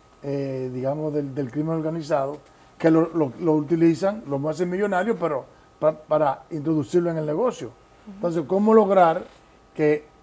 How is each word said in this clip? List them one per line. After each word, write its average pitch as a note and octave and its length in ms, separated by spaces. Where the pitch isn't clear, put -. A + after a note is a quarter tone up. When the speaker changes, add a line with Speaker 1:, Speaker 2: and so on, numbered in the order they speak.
Speaker 1:
eh, C3+ 500
digamos, C#3+ 400
del, C#3+ 220
del C3+ 160
crimen D#3 240
organizado, D3+ 640
que E3 120
lo, D#3+ 240
lo, D3 240
lo E3 140
utilizan, E3 760
lo C#3 220
hacen E3+ 220
millonario, G3 480
pero D3+ 260
pa-, D#3 140
para D3+ 580
introducirlo D#3+ 600
en D#3+ 80
el D#3 80
negocio. D#3+ 420
Speaker 2:
Ujú. - 460
Speaker 1:
Entonces, F3 320
¿cómo G3+ 260
lograr F#3+ 520
que D3+ 320